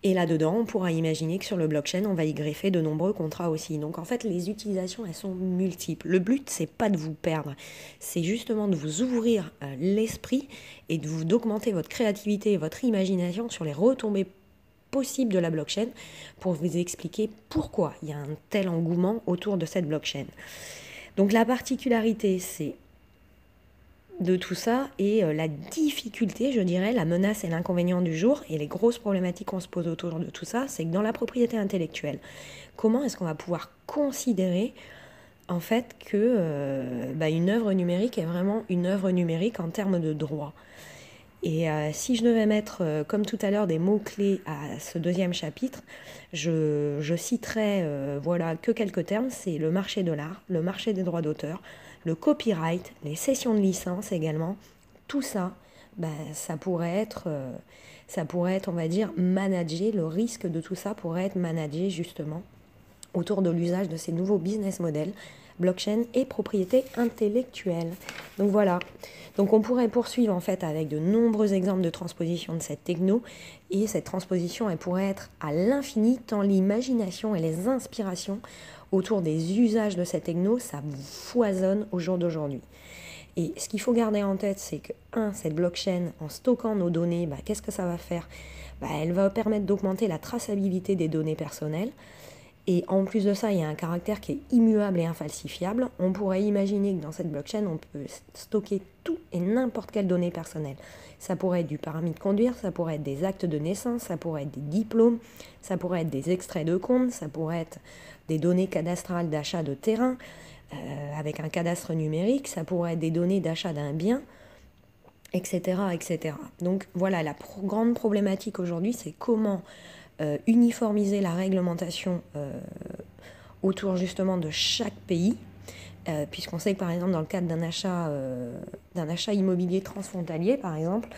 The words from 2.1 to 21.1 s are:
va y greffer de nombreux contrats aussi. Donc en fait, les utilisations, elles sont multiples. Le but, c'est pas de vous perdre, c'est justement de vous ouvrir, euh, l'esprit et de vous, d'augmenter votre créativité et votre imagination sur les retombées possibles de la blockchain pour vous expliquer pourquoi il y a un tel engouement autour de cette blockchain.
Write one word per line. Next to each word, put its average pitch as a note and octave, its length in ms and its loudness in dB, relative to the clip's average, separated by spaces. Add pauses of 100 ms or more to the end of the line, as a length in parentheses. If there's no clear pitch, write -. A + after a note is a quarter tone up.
va E3 100 2
y D#3 100 0
greffer D3+ 380 -2
de F3 80 4
nombreux D#3+ 320 2
contrats E3+ 380 -2
aussi. D#3 280 -2
Donc D3+ 220 -6
en E3+ 60 -8
fait, A#3+ 180 -4
les F3+ 260 -2
utilisations, G#3 560 -4
elles E3+ 80 -8
sont F#3+ 220 -6
multiples. F3+ 720 -2
Le F#3 120 6
but, A#3 300 0
c'est - 220 -4
pas A3 180 0
de G3+ 60 4
vous D#3 160 -2
perdre, D3+ 420 -2 (460)
c'est - 240 -2
justement G#3+ 460 0
de F3+ 80 4
vous D#3 240 -2
ouvrir, A#3 500 2 (120)
euh, C#3 160 -8
l'esprit A3 680 0 (400)
et E3 100 0
de D3 100 -4
vous, D#3+ 160 -4
d'augmenter A3 480 2
votre E3+ 180 -2
créativité G#3 640 0
et F#3 40 2
votre D#3 260 -4
imagination F#3+ 680 2
sur - 140 -8
les D3 100 -4
retombées G#3 540 2 (640)
possibles B3+ 440 0
de F#3 60 6
la E3+ 120 2
blockchain D#3+ 360 -2 (520)
pour F3+ 140 0
vous D#3+ 240 0
expliquer F3 520 -2 (200)
pourquoi - 520 0
il D3+ 80 -8
y D3+ 40 -6
a D3 40 -8
un C#3+ 120 -8 (200)
tel F#3+ 200 2
engouement F3 580 2
autour F3+ 300 0
de E3 80 0
cette F3 200 -2
blockchain. D3 400 -4 (920)